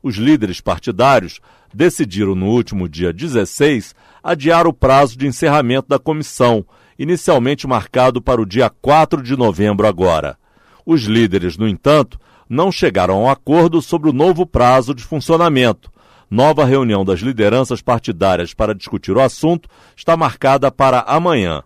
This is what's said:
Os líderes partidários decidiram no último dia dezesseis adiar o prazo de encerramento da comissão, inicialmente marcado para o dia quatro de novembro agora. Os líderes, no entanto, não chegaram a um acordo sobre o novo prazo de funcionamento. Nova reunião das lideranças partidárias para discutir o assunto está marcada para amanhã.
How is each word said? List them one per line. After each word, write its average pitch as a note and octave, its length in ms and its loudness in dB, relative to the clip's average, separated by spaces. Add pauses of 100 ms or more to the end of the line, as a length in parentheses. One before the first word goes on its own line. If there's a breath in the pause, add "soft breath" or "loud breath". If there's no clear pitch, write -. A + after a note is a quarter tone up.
Os B2 120 -6
líderes G#2+ 460 0
partidários G#2+ 760 0 (340 soft breath)
decidiram G#2 600 -2
no F#2 120 -2
último G#2+ 400 -2
dia E2 240 -4
dezesseis B2 840 -2 (260 soft breath)
adiar E3 460 0
o D#3+ 60 0
prazo C3 440 2
de C3+ 80 -6
encerramento C3+ 640 0
da C#3+ 100 0
comissão, C3 680 -2 (360 soft breath)
inicialmente C#3+ 680 -2
marcado B2+ 560 0
para B2 180 -2
o A2 60 -2
dia A2 240 0
quatro D3+ 540 0
de B2 120 -4
novembro G#2 520 0
agora. E2 500 -2 (480 soft breath)
Os D#3+ 180 0
líderes, F#2+ 540 0
no A2 100 -2
entanto, C#3 520 0 (280 soft breath)
não E3 240 0
chegaram F#2+ 440 0
a G2 40 0
um A#2+ 100 0
acordo E3 520 2
sobre D#3 280 -2
o C3 40 0
novo E3+ 320 2
prazo B2+ 480 2
de A#2+ 100 -10
funcionamento. D3+ 840 0 (400 soft breath)
Nova C#3+ 340 2
reunião B2 400 2
das F#2+ 180 -2
lideranças A#2 600 0
partidárias F#2+ 720 -2
para G#2+ 220 -2
discutir - 380 -8
o B2+ 80 2
assunto D#3 460 -2 (280 soft breath)
está E3 200 -2
marcada C#3 540 0
para C3 300 2
amanhã. A#2 680 -2